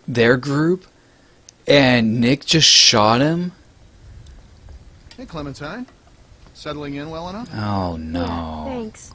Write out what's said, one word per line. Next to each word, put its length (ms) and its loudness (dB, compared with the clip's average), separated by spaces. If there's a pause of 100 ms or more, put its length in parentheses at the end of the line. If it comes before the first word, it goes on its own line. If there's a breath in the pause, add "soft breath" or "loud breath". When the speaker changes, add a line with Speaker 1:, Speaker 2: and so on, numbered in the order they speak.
Speaker 1:
their 300 4
group, 500 -2 (800 soft breath)
and 540 4
Nick 240 2
just 240 2
shot 520 4
him? 300 0 (1700)
Speaker 2:
Hey, 100 -16
Clementine. 600 -10 (680)
Settling 420 -10
in 160 -10
well 200 -10
enough? 220 -12
Speaker 1:
Oh, 440 -4
no. 240 -6
Speaker 3:
Yeah, 440 -6
thanks. 500 -12